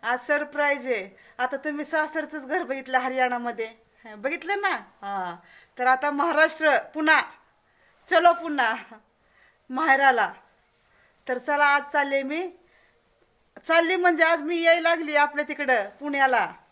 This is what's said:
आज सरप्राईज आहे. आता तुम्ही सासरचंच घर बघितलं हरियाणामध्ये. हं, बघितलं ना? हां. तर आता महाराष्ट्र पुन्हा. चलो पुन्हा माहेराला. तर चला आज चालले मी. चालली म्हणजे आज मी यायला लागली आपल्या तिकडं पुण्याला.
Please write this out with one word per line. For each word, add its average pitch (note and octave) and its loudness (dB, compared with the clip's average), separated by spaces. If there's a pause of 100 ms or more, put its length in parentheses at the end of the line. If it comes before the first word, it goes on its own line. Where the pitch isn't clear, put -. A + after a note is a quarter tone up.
आज A#3+ -2 (100)
सरप्राईज C#4+ -2
आहे. G3+ -4 (220)
आता B3 -2
तुम्ही D4 -6
सासरचंच D#4 -4
घर D4+ -4
बघितलं C4 -4
हरियाणामध्ये. B3 -4 (300)
हं, G#3+ -20
बघितलं E4 -4
ना? F#4 -2 (260)
हां. F#3 -8 (420)
तर B3 0
आता C4 2
महाराष्ट्र D4+ 2
पुन्हा. D4+ 2 (880)
चलो F4 6
पुन्हा D4 -2 (960)
माहेराला. B3+ 2 (960)
तर B3 -4
चला C#4+ 0
आज C#4+ 4 (100)
चालले C#4 0
मी. D#4 -6 (1200)
चालली E4 2
म्हणजे F4 4
आज E4 2
मी E4 -4
यायला E4 4
लागली D#4+ 0
आपल्या D4 2
तिकडं C4 0
पुण्याला. C4+ 0 (200)